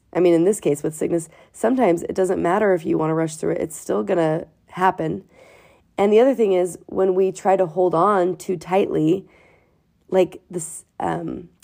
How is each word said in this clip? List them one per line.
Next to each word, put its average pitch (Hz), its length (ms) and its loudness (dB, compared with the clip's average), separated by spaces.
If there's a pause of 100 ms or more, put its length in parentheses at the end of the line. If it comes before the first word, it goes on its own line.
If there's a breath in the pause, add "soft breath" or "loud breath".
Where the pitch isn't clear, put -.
(140)
I 170 60 -2
mean, 175 160 6
in 165 80 4
this 208 160 2
case 147 240 -2
with 160 120 -6
sickness, 170 320 -4 (240 soft breath)
sometimes 220 520 0
it - 100 -8
doesn't 185 260 0
matter 185 360 2
if 165 100 -6
you 165 140 0
wanna 160 160 0
rush 160 220 -2
through 165 160 -4
it, 175 80 -4
it's - 140 -8
still - 280 -4
gonna 170 420 0 (220)
happen. 180 560 -2 (760 soft breath)
And 208 160 4
the 214 60 8
other 254 160 4
thing 202 180 2
is, 180 320 0
when 190 300 0
we 190 160 2
try 190 240 0
to 190 100 2
hold 170 300 0
on 180 420 2
too 180 200 -6
tightly, 165 720 0 (840 soft breath)
like, 185 300 0 (120)
this, - 340 -12 (140)
um, 170 500 -6 (140)